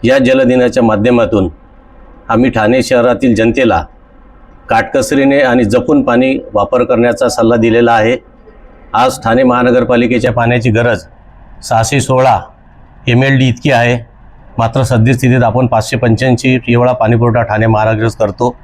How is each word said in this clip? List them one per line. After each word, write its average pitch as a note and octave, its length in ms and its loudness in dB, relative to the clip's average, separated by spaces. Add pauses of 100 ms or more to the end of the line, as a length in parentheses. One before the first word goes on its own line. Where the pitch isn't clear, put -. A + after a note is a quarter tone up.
या B2+ 140 2
जलदिनाच्या B2+ 640 2
माध्यमातून G#2+ 680 0 (800)
आम्ही A#2 220 0
ठाणे A#2 320 0
शहरातील B2 520 0
जनतेला A2 520 0 (800)
काटकसरीने C3+ 720 0
आणि B2 240 2
जपून A2 380 0
पाणी C3 360 0 (140)
वापर A#2+ 320 -2
करण्याचा A#2+ 440 0
सल्ला A#2 280 0
दिलेला A#2 360 2
आहे. A2+ 240 0 (760)
आज A#2+ 300 0
ठाणे A#2+ 180 0
महानगरपालिकेच्या B2 920 0
पाण्याची A#2+ 380 0
गरज A#2 340 0 (580)
सहाशे A2+ 380 -2
सोळा B2+ 400 0 (680)
एमएलडी C3 400 2
इतकी B2 220 -2
आहे, A#2+ 360 0 (520)
मात्र A#2 240 -2
सद्यस्थितीत A#2+ 600 2
आपण A#2+ 240 0
पाचशे A#2 300 -2
पंच्याऐंशी B2 600 0 (100)
एवढा B2 240 2
पाणीपुरवठा A#2 500 0
ठाणे A2 240 -2
महानगरच A2 500 -2
करतो. A#2 480 -4